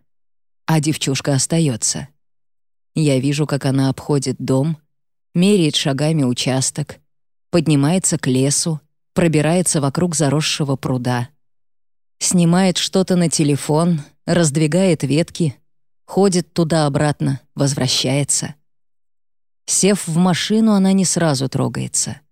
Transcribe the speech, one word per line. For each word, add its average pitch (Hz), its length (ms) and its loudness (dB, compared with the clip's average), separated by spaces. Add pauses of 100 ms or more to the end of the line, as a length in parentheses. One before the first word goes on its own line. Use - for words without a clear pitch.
(640)
а 160 140 2
девчушка 143 560 -2
остается. 143 720 -2 (880)
Я 147 240 2
вижу, 143 280 -2
как 143 180 -4
она 135 240 2
обходит 131 500 -4
дом, 135 380 -2 (560)
меряет 175 420 2
шагами 151 480 0
участок, 131 760 -4 (500)
поднимается 156 680 2
к - 100 -4
лесу, 139 540 0 (320)
пробирается 160 680 2
вокруг 156 360 -2
заросшего 143 600 0
пруда. 123 540 -4 (880)
Снимает 175 600 2
что-то 190 380 0
на 170 140 2
телефон, 151 720 0 (240)
раздвигает 160 800 2
ветки, 147 520 -2 (500)
ходит 185 480 0
туда-обратно, 147 840 0 (160)
возвращается. 135 1000 -2 (1120)
Сев - 420 0
в 160 100 -2
машину, 208 560 2
она 190 180 4
не 190 140 2
сразу 143 420 0
трогается. 127 720 -4 (120)